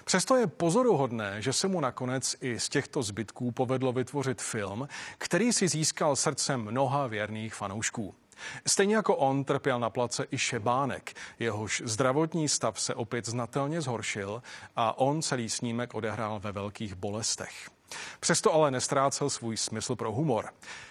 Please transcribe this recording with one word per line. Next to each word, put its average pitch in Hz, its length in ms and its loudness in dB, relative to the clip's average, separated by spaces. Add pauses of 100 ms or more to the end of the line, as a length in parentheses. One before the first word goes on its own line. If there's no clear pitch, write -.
Přesto 190 320 4
je 240 100 6
pozoruhodné, 139 960 4
že 127 100 2
se - 160 2
mu 185 120 0
nakonec 127 600 -2
i 117 200 -2
z - 80 -2
těchto 143 340 0
zbytků 107 480 -4
povedlo 127 420 0
vytvořit 131 500 -2
film, 110 460 -4 (300)
který 220 340 4
si 196 160 4
získal 151 480 2
srdce 143 400 0
mnoha 131 500 0
věrných 110 480 -4
fanoušků. 104 600 -6 (520)
Stejně 202 300 4
jako 208 200 4
on 135 280 2
trpěl 135 360 2
na 113 100 0
place 123 400 -2
i 135 80 -4
Šebánek, 120 760 0 (260)
jehož 107 460 -2
zdravotní 139 640 2
stav - 320 0
se - 140 -2
opět 120 320 -4
znatelně 139 540 -2
zhoršil 110 600 -4 (340)
a 113 220 2
on 143 240 4
celý 123 260 -2
snímek 120 460 -4
odehrál 107 460 -4
ve 101 120 -6
velkých 101 420 -6
bolestech. 101 760 -6 (500)
Přesto 180 340 4
ale 156 160 8
nestrácel 135 600 2
svůj 113 260 -4
smysl 110 400 -4
pro 113 160 -2
humor. 120 360 2 (420)